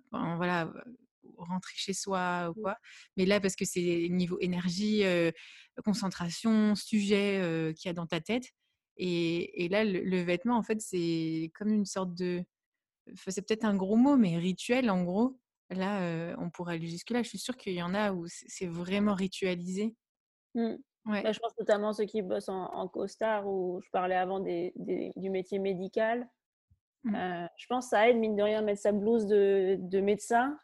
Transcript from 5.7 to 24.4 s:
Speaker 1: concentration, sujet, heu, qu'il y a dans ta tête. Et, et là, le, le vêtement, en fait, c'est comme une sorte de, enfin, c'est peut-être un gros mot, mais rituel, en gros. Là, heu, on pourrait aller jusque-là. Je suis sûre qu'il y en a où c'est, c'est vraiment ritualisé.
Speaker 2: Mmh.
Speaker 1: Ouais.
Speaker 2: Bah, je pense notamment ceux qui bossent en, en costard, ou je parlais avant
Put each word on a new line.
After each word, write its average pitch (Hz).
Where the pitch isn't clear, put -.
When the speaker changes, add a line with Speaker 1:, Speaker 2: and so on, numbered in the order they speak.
Speaker 1:
concentration, 208
sujet, 202
heu, 160
qu'il 160
y -
a 175
dans 170
ta 165
tête. 247
Et, 170
et 175
là, 208
le, 190
le 185
vêtement, 180
en 214
fait, 220
c'est 165
comme 214
une 208
sorte 190
de, 180
enfin, -
c'est 190
peut-être 220
un 208
gros 190
mot, 277
mais 180
rituel, 214
en 180
gros. 220
Là, 185
heu, -
on 175
pourrait 175
aller 165
jusque-là. 226
Je 220
suis -
sûre 247
qu'il 190
y 175
en 175
a 208
où 170
c'est, -
c'est -
vraiment 185
ritualisé. 185
Speaker 2:
Mmh. 226
Speaker 1:
Ouais. 208
Speaker 2:
Bah, 220
je 208
pense 226
notamment 208
ceux 214
qui 214
bossent 202
en, 190
en 190
costard, 214
ou 185
je -
parlais 185
avant 185